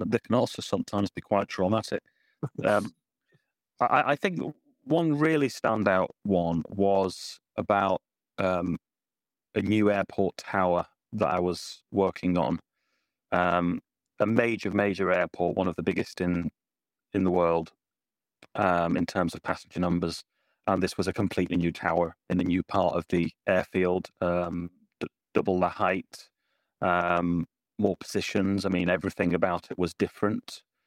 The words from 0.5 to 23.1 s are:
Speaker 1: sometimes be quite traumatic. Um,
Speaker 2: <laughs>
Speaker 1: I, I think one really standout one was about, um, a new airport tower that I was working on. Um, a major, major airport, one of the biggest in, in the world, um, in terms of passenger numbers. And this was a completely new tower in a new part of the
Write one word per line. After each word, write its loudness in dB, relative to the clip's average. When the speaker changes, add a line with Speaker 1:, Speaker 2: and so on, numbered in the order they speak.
Speaker 1:
sometimes -2
be -12
quite 0
traumatic. -2
Um, 0
Speaker 2:
<laughs> -16
Speaker 1:
I, 2
I 0
think -2
one 2
really 2
standout 2
one 2
was 0
about, 2
um, 0
a 0
new 2
airport -2
tower 0
that 0
I 0
was -4
working 0
on. 0
Um, 2
a 2
major, 2
major 2
airport, 0
one 0
of -4
the -4
biggest -2
in, -2
in 0
the 2
world, 2
um, 2
in 0
terms -2
of -12
passenger -6
numbers. -2
And 2
this -2
was -2
a -2
completely -2
new 0
tower -2
in 0
a 0
new 0
part 0
of -4
the 0